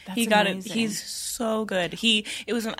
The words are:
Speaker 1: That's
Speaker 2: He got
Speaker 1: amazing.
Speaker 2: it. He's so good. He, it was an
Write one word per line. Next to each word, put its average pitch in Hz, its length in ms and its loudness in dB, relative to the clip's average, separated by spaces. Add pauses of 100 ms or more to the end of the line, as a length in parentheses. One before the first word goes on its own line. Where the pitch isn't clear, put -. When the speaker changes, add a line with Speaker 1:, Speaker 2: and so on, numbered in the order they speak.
Speaker 1:
That's 190 120 -6
Speaker 2:
He 233 80 4
got 208 200 6
Speaker 1:
amazing. 190 260 -4
Speaker 2:
it. - 20 -6
He's 220 300 0
so 220 640 -4
good. 180 260 0
He, 214 320 2 (220)
it 214 80 -2
was 226 100 0
an 220 160 -4